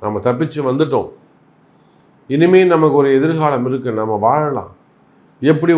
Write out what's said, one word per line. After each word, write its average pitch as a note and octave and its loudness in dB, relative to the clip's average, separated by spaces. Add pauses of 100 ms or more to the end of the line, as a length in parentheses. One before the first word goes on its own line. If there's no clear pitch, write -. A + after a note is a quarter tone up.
நம்ம G#2 -6
தப்பிச்சு D3+ -4 (100)
வந்துட்டோம், C3 -2 (1300)
இனிமேல் F3+ 4
நமக்கு D#3 2
ஒரு C#3 2
எதிர்காலம் D3 -2
இருக்கு, B2+ -6
நம்ம A2 -4
வாழலாம்," C3 -2 (800)
எப்படி E3+ 2